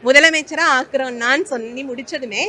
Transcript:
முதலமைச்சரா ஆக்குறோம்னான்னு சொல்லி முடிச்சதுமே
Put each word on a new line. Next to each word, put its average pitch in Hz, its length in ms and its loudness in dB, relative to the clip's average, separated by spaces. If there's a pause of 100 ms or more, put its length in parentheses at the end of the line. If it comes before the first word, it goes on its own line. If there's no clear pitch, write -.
முதலமைச்சரா 302 600 4 (120)
ஆக்குறோம்னான்னு 262 760 -2
சொல்லி 240 300 -8
முடிச்சதுமே 254 640 -8